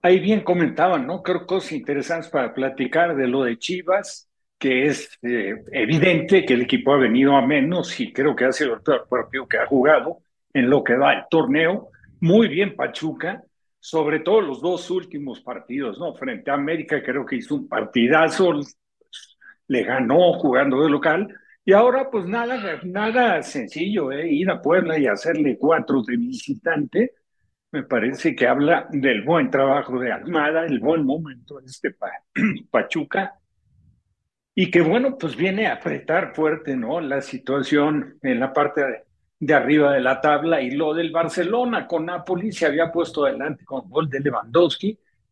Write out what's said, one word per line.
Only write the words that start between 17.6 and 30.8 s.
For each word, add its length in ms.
partidazo, 880
le 140
ganó 500
jugando 500
de 60
local. 400
Y 40
ahora, 400
pues, 140
nada, 580
nada 580
sencillo, 680
¿eh? 200
Ir 180
a 120
Puebla 380
y 80
hacerle 500
cuatro 460
de 120
visitante, 1000
me 100
parece 540
que 100
habla 460
del 320
buen 260
trabajo 480
de 140
Almada, 520
el 140
buen 260